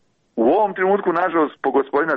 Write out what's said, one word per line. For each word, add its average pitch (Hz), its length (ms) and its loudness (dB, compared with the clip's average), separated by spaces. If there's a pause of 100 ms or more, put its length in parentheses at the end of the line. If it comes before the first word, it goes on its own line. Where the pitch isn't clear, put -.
(360)
U 113 100 0 (120)
ovom 208 160 0
trenutku, 190 400 0
nažalost, 165 500 -2
po 135 80 -2
gospodina 156 460 -2